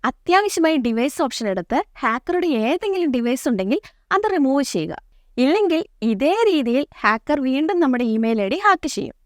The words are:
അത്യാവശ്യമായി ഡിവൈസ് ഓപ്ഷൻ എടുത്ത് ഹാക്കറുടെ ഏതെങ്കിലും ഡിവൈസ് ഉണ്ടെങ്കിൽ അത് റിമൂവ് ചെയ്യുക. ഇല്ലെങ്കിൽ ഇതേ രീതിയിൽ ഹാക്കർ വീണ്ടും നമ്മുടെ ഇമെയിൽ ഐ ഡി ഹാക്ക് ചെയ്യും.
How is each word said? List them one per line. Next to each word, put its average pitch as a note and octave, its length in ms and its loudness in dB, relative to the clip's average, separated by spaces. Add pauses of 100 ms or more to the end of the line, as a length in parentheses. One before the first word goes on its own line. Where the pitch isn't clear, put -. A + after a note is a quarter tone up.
അത്യാവശ്യമായി E4+ 720 0
ഡിവൈസ് A#3+ 440 -2
ഓപ്ഷൻ A#3 280 -2
എടുത്ത് F#3 300 -2 (200)
ഹാക്കറുടെ F4 480 -2
ഏതെങ്കിലും E4 640 0
ഡിവൈസ് A#3+ 380 -2
ഉണ്ടെങ്കിൽ G#3 300 0 (320)
അത് G4+ 220 0
റിമൂവ് C#4 300 2
ചെയ്യുക. E3+ 300 -4 (440)
ഇല്ലെങ്കിൽ D#4+ 440 2 (200)
ഇതേ A3+ 300 0 (160)
രീതിയിൽ C#4 400 0 (140)
ഹാക്കർ A3+ 380 0
വീണ്ടും C#4+ 400 0
നമ്മുടെ B3+ 240 2
ഇമെയിൽ A3+ 380 0
ഐ G3 80 0
ഡി D4+ 160 -2
ഹാക്ക് F#4 300 2
ചെയ്യും. - 200 -8 (100)